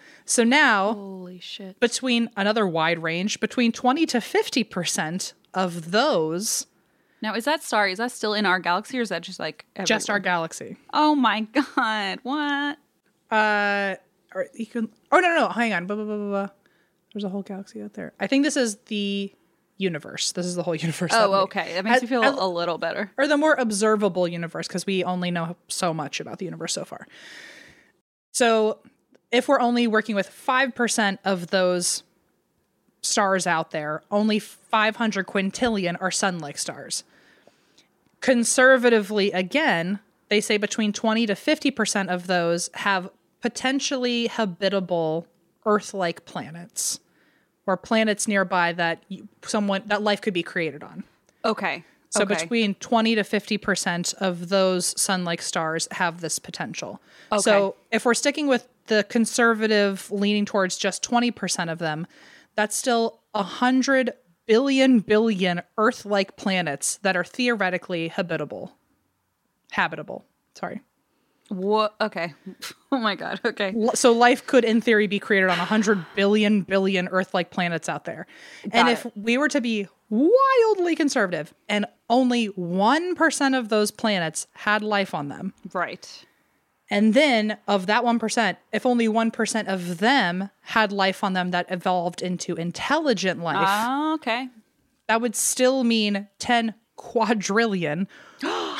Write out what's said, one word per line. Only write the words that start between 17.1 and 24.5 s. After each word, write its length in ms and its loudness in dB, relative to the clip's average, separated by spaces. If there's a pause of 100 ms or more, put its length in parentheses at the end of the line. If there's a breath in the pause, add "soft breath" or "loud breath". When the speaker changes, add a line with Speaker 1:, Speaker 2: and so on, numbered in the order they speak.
Speaker 1:
There's 120 -8
a 40 -6
whole 140 -6
galaxy 400 -14
out 120 -14
there. 260 -12
I 80 -2
think 160 2
this 120 -2
is 200 0 (100)
the 460 -4 (460)
universe. 540 -4
This 140 -6
is 100 -6
the 60 -2
whole 120 -2
universe. 400 -4
Speaker 2:
Oh, 160 4
Speaker 1:
That 140 2
Speaker 2:
okay. 300 -4
That 100 -4
makes 140 4
Speaker 1:
at, 40 0
Speaker 2:
me 60 -6
feel 160 0
Speaker 1:
at, 100 4
Speaker 2:
a 120 -2
little 320 -2
better. 380 -6
Speaker 1:
or 100 2
the 100 2
more 180 4
observable 760 2
universe, 400 -8